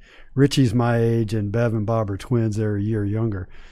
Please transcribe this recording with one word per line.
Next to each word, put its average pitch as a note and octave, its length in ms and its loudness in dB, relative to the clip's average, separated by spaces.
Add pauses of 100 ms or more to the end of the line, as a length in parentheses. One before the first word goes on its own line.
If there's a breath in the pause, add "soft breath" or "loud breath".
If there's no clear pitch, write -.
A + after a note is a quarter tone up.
(340 soft breath)
Richie's C3+ 400 4
my A#2 240 2
age A#2 360 2
and G2+ 180 -2
Bev A#2 220 0
and G#2+ 120 -2
Bob A2 240 -2
are G2 60 -4
twins. A2+ 400 0
They're G#2+ 200 0
a G2+ 60 -2
year G#2 220 0
younger. G#2 440 -2 (240 soft breath)